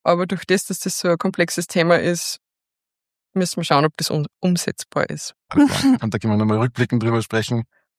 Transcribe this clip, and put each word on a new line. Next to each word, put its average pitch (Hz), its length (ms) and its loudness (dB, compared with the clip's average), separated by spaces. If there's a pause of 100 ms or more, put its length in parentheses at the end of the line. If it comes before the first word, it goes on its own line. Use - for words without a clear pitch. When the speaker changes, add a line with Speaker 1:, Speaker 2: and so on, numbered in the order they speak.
Speaker 1:
aber 175 220 2
durch 175 200 -6
das, 185 200 0
dass - 140 -8
das - 180 -6
so 180 120 -2
ein 170 80 2
komplexes 175 500 -2
Thema 170 320 4
ist, - 400 -4 (920)
müssen 185 240 -2
wir 170 60 -4
schauen, 151 220 2
ob 156 120 -2
das - 120 -4
un-, 151 160 -2 (140)
umsetzbar - 680 -2
ist. - 260 -12 (140)
Speaker 2:
Alles 285 200 4
klar. - 280 2
Speaker 3:
<laughs> - 40 -8
Speaker 2:
Und 110 120 -2
da 110 40 0
können 107 160 0
wir 104 40 2
nochmal 107 200 2
rückblickend 120 460 0
drüber 113 180 0
sprechen, 113 440 -2 (340)